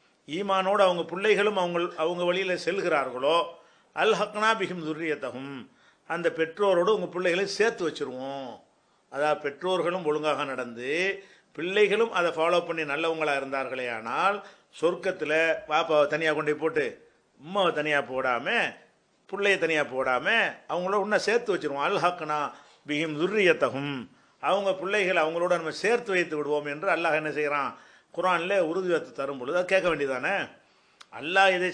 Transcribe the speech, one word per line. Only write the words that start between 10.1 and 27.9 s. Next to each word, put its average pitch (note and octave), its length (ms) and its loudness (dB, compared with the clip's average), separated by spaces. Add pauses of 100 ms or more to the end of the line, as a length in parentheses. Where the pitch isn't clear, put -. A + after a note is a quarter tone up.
நடந்து C3+ 800 -4 (300)
பிள்ளைகளும் G3+ 580 2
அதை F3 200 2
ஃபாலோ E3+ 340 2
பண்ணி E3 180 -4
நல்லவங்களா D#3 520 0
இருந்தார்களே C3 600 -4
ஆனால், D#3 500 -2 (360)
சொர்க்கத்துல F3 520 0 (340)
வாப்பாவை D3+ 400 4
தனியா D#3 260 0
கொண்டு D3+ 180 -2
போய் D3+ 100 -2
போட்டு, D#3 240 0 (540)
உம்மாவை F3 340 0
தனியா D3 280 0
போடாம, C3 720 -2 (560)
பிள்ளைய G3 280 2
தனியா D#3+ 260 2
போடாம, B2+ 440 -2 (420)
அவங்கள F#3 320 -2
இன்னும் G3+ 180 2
சேர்த்து G#3+ 360 0
வச்சிருவோம். C#3 300 -2
"அல்ஹக்னா D#3+ 640 0 (360)
பிஹிம் D3+ 300 -2
துர்ரியத்தஹும்", D3 920 2 (320)
அவங்க F#3+ 340 0
பிள்ளைகளை F#3 500 0
அவங்களோட E3+ 240 0
நம்ம E3+ 240 0
சேர்த்து G#3 400 0
வைத்து E3 260 0
விடுவோம் D3 280 -2
என்று D3+ 240 -4
அல்லாஹ் E3 240 2
என்ன D#3 160 0
செய்றான்? C#3+ 440 -2 (400)